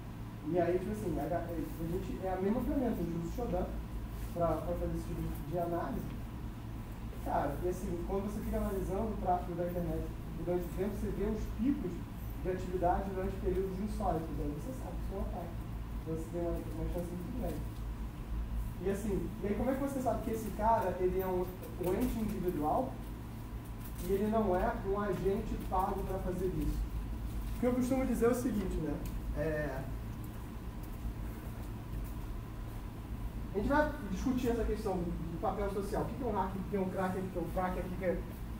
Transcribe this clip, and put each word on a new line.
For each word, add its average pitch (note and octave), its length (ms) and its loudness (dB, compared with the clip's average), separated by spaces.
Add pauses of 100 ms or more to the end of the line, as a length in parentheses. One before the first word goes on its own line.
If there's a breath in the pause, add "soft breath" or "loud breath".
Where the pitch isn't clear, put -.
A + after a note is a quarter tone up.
(500)
E F3 80 4
aí, F3 180 6
tipo G#3+ 140 0
assim, E3+ 260 0
a, D3+ 60 0
a, D#3+ 160 0
a E3 480 -4
gente F#3 400 -2
é F#3 80 0
a F#3 80 0
mesma A3 240 4
ferramenta, B3+ 320 2
a F3 80 0
gente E3 160 -2
usa E3 80 -4
o - 60 -6
Shodan F3+ 300 0 (680)
pra, E3+ 140 4
pra D#3+ 260 0
fazer E3+ 240 0
esse - 80 -4
tipo D#3+ 160 -2 (260)
de E3+ 100 0
análise. - 520 0 (1120)
Cara, C#3+ 380 2
e F3+ 80 2
assim, F3+ 380 -2
quando G3 180 0
você - 140 -2
fica G#3+ 180 0
analisando G3 560 0
o - 80 -4
tráfego F3+ 320 2
da F3 160 0
internet E3 320 0 (420)
durante F3+ 220 2
o - 100 -4
tempo, G3+ 220 0
você G#3+ 180 -2
vê G3 140 0
os G#3 100 0 (160)
picos A3+ 340 2 (520)
de F3 80 0
atividade F3+ 640 2
durante F#3+ 260 0
períodos F#3 380 0
insólitos. G3+ 500 0 (120)
Aí - 200 0
você B3+ 220 -4
sabe F3 160 -4
que - 80 -4
isso - 80 -2
é - 20 -2
um G#3 60 0
ataque. F3+ 320 -4 (480)
Então D#3+ 140 -2
você E3 180 -4
tem E3+ 80 0
uma, E3+ 80 2
uma - 420 -2
chance E3+ 220 -2
muito - 260 -4
grande. D#3+ 220 -2 (1200)
E F#3+ 80 2
assim, G3+ 400 0 (120)
e G3 40 2
aí G#3 80 2
como A#3 160 2
é C#4+ 40 4
que - 60 0
você C#4 220 0
sabe A3+ 200 2
que A3 100 0
esse - 180 -2
cara, G#3 500 4
ele F3+ 220 4
é F#3+ 40 0
um, F#3 200 2 (340)
um F3+ 140 2
ente A#3+ 240 2
individual F3 760 2 (1120)
e F#3+ 60 2
ele G#3 140 4
não G#3+ 280 6
é A3 200 4 (120)
um G3+ 140 2
agente G3 560 2 (140)
pago F#3+ 320 2
pra F#3+ 160 0
fazer F3+ 420 0
isso? D3 160 2 (760)
Porque - 140 0
eu B3+ 60 4
costumo C4 320 4
dizer A#3 240 6
o B3+ 60 8
seguinte, G3 480 2
né? D3 120 0 (440)
É... D3+ 420 0 (3750)
a F#3+ 40 0
gente G#3+ 100 4
vai D4 220 8 (200)
discutir A#3+ 400 2
essa A3+ 140 4
questão G#3 300 2
do, F3 100 0
do - 360 -2
papel G3+ 300 0
social. F#3+ 320 0
O - 40 -2
que - 80 -4
que C4 100 -2
é - 20 0
um A3 60 2
hacker, F#3+ 280 0
o F3+ 40 -2
que - 60 -4
que G3+ 60 2
é F#3+ 40 4
um F#3 100 0
cracker, F#3 920 0
o - 40 -4
que - 80 -2
que F#3+ 80 -2
é F3 140 4 (420)